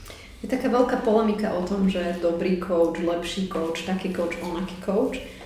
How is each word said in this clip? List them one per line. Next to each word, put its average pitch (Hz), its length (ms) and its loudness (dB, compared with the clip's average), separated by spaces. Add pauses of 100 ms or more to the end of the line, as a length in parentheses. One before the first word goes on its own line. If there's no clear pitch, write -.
(400)
Je - 80 -8
taká 262 200 0
veľká 247 320 4
polemika 208 520 2
o 180 120 0
tom, 196 200 0
že 185 160 2 (160)
dobrý 175 400 2
coach, 170 400 2
lepší 170 520 -2
coach, 165 360 -4
taký 185 240 -2
coach, 170 320 -2
onaký 180 400 -6
coach. 208 400 0 (260)